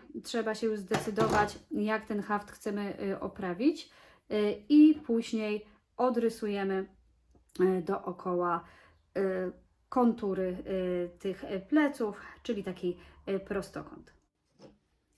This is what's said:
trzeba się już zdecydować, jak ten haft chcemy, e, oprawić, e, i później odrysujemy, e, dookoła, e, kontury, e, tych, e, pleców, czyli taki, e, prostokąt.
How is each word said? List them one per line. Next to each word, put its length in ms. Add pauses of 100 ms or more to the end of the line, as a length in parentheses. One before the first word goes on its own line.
(240)
trzeba 300
się 120
już 120
zdecydować, 800 (120)
jak 360
ten 160
haft 280
chcemy, 480
e, 220
oprawić, 680 (400)
e, 220
i 420 (120)
później 600 (300)
odrysujemy, 920 (720)
e, 220
dookoła, 800 (520)
e, 340 (380)
kontury, 760
e, 540
tych, 260
e, 160
pleców, 600 (220)
czyli 220
taki, 320 (300)
e, 140
prostokąt. 760 (1040)